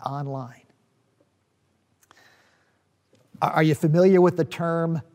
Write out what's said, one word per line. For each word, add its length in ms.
online. 580
Are, 100
are 120
you 120
familiar 460
with 160
the 80
term 580